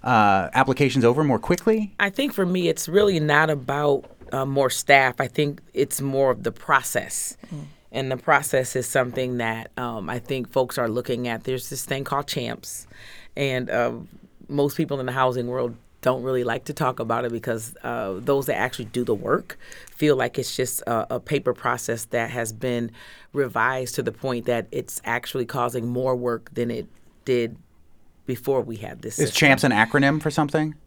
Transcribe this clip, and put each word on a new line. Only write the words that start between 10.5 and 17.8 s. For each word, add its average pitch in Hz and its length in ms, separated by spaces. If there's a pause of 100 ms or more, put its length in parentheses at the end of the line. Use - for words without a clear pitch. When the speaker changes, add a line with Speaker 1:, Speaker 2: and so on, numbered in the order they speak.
Speaker 2:
are 120 120
looking 123 380
at. 113 180
There's 127 240
this 135 140
thing 139 200
called 139 240
champs, - 580 (500)
and, 131 360
uh, 120 220 (540)
most 143 300
people 143 220
in 127 80
the 123 60
housing 127 340
world 123 260 (280)
don't 127 200
really 127 220
like 117 220
to 151 80
talk 127 260
about 117 260
it 117 60
because, 113 520